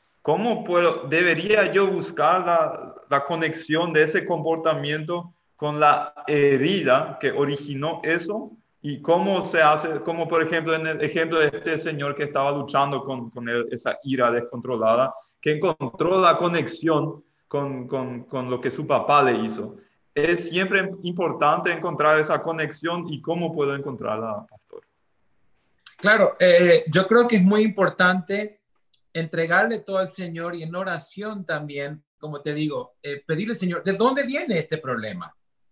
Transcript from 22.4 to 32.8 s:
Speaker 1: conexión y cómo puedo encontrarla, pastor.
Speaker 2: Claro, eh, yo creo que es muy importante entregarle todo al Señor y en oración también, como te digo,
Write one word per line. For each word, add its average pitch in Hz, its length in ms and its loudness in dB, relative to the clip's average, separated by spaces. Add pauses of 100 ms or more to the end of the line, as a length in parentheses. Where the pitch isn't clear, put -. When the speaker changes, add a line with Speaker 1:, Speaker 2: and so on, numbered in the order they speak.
Speaker 1:
conexión 165 680 -6
y 147 140 -10
cómo 170 280 -4
puedo 143 240 -2
encontrarla, 110 720 -6
pastor. - 360 -20 (1120)
Speaker 2:
Claro, 202 420 4
eh, 175 500 8
yo 185 180 2
creo 240 200 6
que 233 100 4
es 185 60 6
muy 208 200 6
importante 196 960 0 (540)
entregarle 170 640 0
todo 196 180 -6
al 185 120 0
Señor 175 460 -8
y 170 100 -10
en 165 100 -10
oración 190 720 -8
también, 147 580 -6 (140)
como 151 240 -12
te 151 100 -4
digo, 147 500 -4